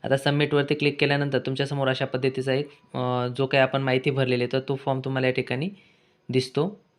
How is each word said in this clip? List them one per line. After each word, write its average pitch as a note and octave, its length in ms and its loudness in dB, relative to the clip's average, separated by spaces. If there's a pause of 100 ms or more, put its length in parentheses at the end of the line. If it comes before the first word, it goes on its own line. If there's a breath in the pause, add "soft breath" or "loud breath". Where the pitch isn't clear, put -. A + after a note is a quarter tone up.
आता C3+ 120 2
सबमिटवरती D3 580 2
क्लिक C#3+ 260 0
केल्यानंतर C#3+ 380 2
तुमच्यासमोर C3+ 500 -2
अशा C3 160 0
पद्धतीचा C3 480 -2
एक, D3 160 -2 (260 loud breath)
अ, B2 320 -2 (120)
जो C3+ 80 0
काही C3+ 160 4
आपण C3+ 200 2
माहिती C3 280 2
भरलेली B2+ 340 0
आहे, A#2+ 80 -4
तर C3+ 160 0
तो C#3 60 0
फॉर्म C3 300 -2
तुम्हाला C3+ 220 -2
या B2+ 60 4
ठिकाणी B2+ 360 -2 (600 loud breath)
दिसतो. C#3 580 -2 (120)